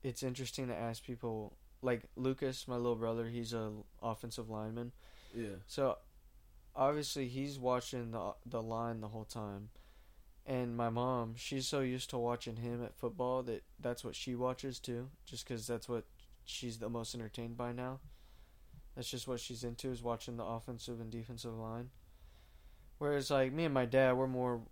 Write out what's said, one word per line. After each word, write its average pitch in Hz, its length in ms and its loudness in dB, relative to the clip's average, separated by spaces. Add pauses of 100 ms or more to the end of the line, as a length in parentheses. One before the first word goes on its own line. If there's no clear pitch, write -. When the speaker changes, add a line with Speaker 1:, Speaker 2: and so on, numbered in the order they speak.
Speaker 1:
it's 127 200 -4
interesting 127 460 -2
to 117 80 -2
ask 113 260 -2
people. 113 540 -4 (240)
Like, 123 360 2
Lucas, 131 520 0
my 127 80 0
little 120 200 4
brother, 113 320 2
he's 117 260 -2
a 107 280 -2 (200)
offensive 113 480 -4
lineman. 113 420 -4 (420)
Speaker 2:
Yeah. 104 220 -4 (100)
Speaker 1:
So, 135 320 2 (760)
obviously, 139 540 4
he's 139 300 -2
watching 123 520 2
the, 104 240 -2 (100)
the 117 180 -2
line 113 380 0
the 107 80 -6
whole 110 160 -6
time. 104 460 -6 (760)
And 123 320 0
my 117 140 4
mom, 120 460 2
she's 131 320 -2
so 147 120 2
used 127 300 0
to 131 80 0
watching 120 380 0
him 120 260 -2
at 113 140 -6
football 127 480 0
that 117 200 -2 (140)
that's 120 260 -2
what 123 120 -4
she - 180 -2
watches, 127 460 0
too, 127 300 -4 (140)
just - 220 -8
'cause 113 200 -4
that's 117 220 -2
what 117 180 0 (380)
she's 117 340 -4
the 110 120 -2
most 117 240 -2
entertained 117 420 -6
by 120 160 0
now. 127 280 -4 (960)
That's 123 160 -6
just 127 180 -4
what 123 120 0
she's 120 220 -8
into, 120 280 -2
is 117 120 -4
watching 117 340 -2
the 117 80 -2
offensive 113 560 -4
and 110 120 -6
defensive 117 420 -6
line. 113 360 -4 (1080)
Whereas, 143 340 4
like, 135 220 8
me 160 120 4
and 151 100 6
my 127 120 8
dad, 127 300 10
we're 131 100 6
more 127 460 2